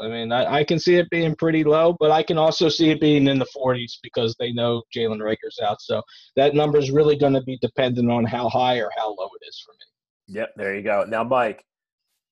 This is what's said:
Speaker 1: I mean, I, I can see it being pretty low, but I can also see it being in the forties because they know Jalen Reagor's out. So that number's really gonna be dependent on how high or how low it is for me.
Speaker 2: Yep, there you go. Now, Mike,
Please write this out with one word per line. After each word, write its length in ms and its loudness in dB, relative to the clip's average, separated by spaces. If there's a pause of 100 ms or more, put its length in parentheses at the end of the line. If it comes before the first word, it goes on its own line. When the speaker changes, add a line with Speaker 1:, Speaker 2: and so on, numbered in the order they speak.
Speaker 1:
I 60 -8
mean, 240 -6
I, 280 0
I 40 0
can 140 0
see 160 2
it 160 2
being 260 -2
pretty 260 0
low, 380 4
but 100 4
I 120 4
can 160 -2
also 320 2
see 180 2
it 140 2
being 240 4
in 120 2
the 140 -2
forties 500 -4
because 360 -4
they 120 -4
know 320 -2 (140)
Jalen 240 -2
Reagor's 420 -6
out. 200 -4
So 180 -4 (360)
that 180 2
number's 360 2
really 260 4
gonna 260 2
be 180 -10
dependent 500 0
on 140 0
how 240 -4
high 300 0
or 180 -4
how 140 -6
low 180 -10 (140)
it 40 -20
is 200 -20
for 60 -20
me. 60 -20 (520)
Speaker 2:
Yep, 260 -8
there 200 -6
you 60 -8
go. 260 0
Now, 160 -2
Mike, 400 -2 (680)